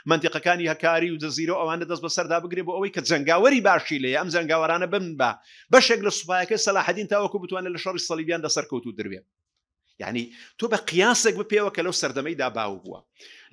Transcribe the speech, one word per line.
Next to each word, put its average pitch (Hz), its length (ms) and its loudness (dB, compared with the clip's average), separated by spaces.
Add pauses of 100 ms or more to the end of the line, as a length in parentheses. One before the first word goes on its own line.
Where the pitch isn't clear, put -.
مەنتیقەکانی 165 640 2
هەکاری 165 400 2
و 160 60 -4
جەزیرە 156 360 -4
و 190 80 0
ئەوانە 165 280 -2
دەست 160 160 -6
بەسەردا 165 340 -2
بگرێ 175 280 -6
بۆ 180 80 -6
ئەوەی 196 200 -4
کە 175 60 -4
جەنگاوەری 170 600 4
باشی 170 380 2
لێیە، 131 220 0
ئەم 185 80 -4
جەنگاوەرانە 165 640 0
بن 196 120 -2 (120)
بە 127 120 2 (420)
بەشێک 240 340 6
لە 202 120 2
سوپایەکەی 180 480 -2
سەلاحەدین 196 460 0
تاوەکو 202 300 0
بتوانێت 185 340 -6
لە 165 80 -8
شەڕی 185 260 -4
سەلیبیان 165 320 -4
دەسەرکەوتوو 139 560 -4
دەروێ. 98 240 -10 (760)
یعنی، 113 240 -6 (340)
تۆ - 140 -4
بە 214 60 2 (120)
قیاسێک 202 460 4
بپێوە 208 400 0
کە 180 100 -2
لەو 180 160 -2
سەردەمەیدا 139 480 -4
باو 107 340 -4
بووە. 92 160 -14 (540)